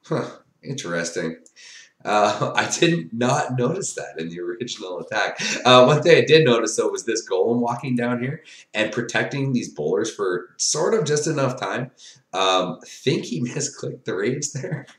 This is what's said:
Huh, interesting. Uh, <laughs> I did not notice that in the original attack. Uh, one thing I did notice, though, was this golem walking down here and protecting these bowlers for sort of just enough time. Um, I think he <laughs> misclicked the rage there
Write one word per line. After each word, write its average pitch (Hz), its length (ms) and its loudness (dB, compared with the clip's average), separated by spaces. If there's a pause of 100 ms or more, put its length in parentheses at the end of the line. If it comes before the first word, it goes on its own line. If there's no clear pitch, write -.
Huh, 123 220 -4 (340)
interesting. 85 720 -6 (680)
Uh, 104 500 2
<laughs> - 20 -6
I 107 140 2
did 170 420 2
not 127 460 0
notice 160 380 -2
that - 240 -10
in 82 100 -6
the 87 100 -10
original 90 600 -8
attack. 104 400 -4 (260)
Uh, 127 200 10
one 147 180 4
thing 170 120 8
I 131 100 4
did 151 200 8
notice, 117 300 2
though, 107 140 0
was - 160 -6
this 110 220 -4
golem 113 320 2
walking 123 360 -2
down 120 260 -2
here 139 220 -6 (300)
and 107 180 0
protecting 135 600 -2
these 120 220 -2
bowlers 95 400 -2
for 90 440 -4
sort 185 360 0
of 180 120 2
just 147 200 0
enough 139 340 -2
time. 107 300 -4 (440)
Um, 92 500 0
I - 20 -20
think - 400 -2
he - 160 -6
<laughs> - 20 -2
misclicked - 640 -8
the 117 100 -4
rage 123 360 -2
there 143 340 -8 (120)